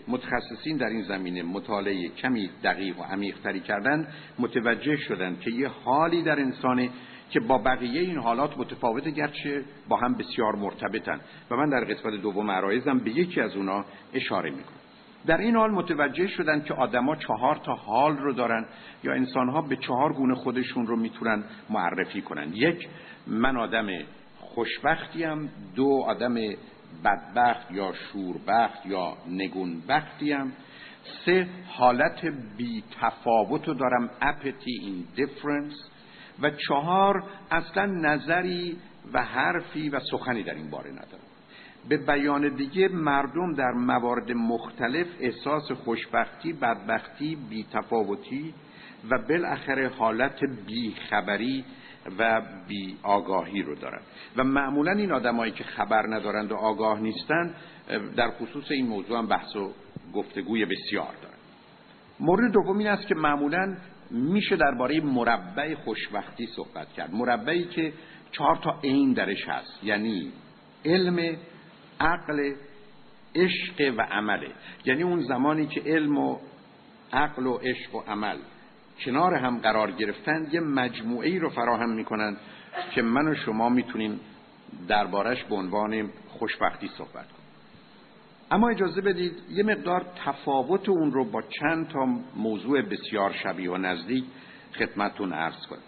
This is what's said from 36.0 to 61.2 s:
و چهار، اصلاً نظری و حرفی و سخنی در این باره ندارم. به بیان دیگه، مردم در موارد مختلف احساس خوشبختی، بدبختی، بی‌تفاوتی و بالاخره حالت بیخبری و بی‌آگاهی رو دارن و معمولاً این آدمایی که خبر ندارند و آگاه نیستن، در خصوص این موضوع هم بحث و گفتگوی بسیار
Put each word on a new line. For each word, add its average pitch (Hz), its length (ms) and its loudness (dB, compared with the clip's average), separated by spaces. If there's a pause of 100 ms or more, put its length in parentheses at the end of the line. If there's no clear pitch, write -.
و 151 80 4
چهار، 180 760 4 (260)
اصلاً 170 360 0
نظری 175 880 0 (360)
و 131 100 2
حرفی 151 680 -2
و 139 120 -2 (100)
سخنی 120 320 -2
در 80 120 -6
این 78 160 -10
باره 69 200 -10
ندارم. - 340 -18 (640)
به 143 80 4
بیان 143 600 2
دیگه، 180 320 2
مردم 156 640 2
در 127 180 2
موارد 120 600 2
مختلف 117 760 0 (140)
احساس 143 520 -2
خوشبختی، 117 800 -2
بدبختی، 117 840 -2 (120)
بی‌تفاوتی 110 1040 -2 (560)
و 127 80 4 (100)
بالاخره 139 600 0
حالت 113 520 2 (260)
بیخبری 110 960 -2 (540)
و 113 240 4 (260)
بی‌آگاهی 95 960 0
رو 73 120 -4
دارن - 260 -8 (360)
و 131 80 2
معمولاً 139 480 2
این 202 200 2
آدمایی 117 400 2
که - 120 -10
خبر 107 420 0
ندارند 107 460 -2
و - 20 0
آگاه 107 460 2
نیستن، 151 540 -2 (640)
در 117 140 4
خصوص 127 400 -10
این 131 160 0
موضوع 107 320 -2
هم 110 80 0
بحث 98 300 -2
و 98 140 -2 (440)
گفتگوی 101 500 -2
بسیار 95 580 -4